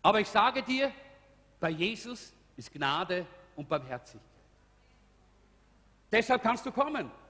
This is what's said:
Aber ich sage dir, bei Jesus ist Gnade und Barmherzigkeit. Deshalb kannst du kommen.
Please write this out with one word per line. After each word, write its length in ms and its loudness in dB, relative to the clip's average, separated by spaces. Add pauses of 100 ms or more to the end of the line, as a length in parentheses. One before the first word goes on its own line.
Aber 200 6
ich 80 -2
sage 340 2
dir, 300 0 (640)
bei 120 -2
Jesus 600 -6 (240)
ist 160 -16
Gnade 540 -2 (320)
und 100 -12
Barmherzigkeit. 640 -6 (1800)
Deshalb 300 4
kannst 240 0
du 60 -4
kommen. 400 -2 (180)